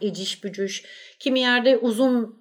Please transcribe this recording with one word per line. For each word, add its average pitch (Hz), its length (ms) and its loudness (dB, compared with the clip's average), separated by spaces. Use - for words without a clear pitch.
eciş 196 420 -6
bücüş. 196 400 -8
Kimi 262 200 0
yerde 247 380 4
uzun 233 640 0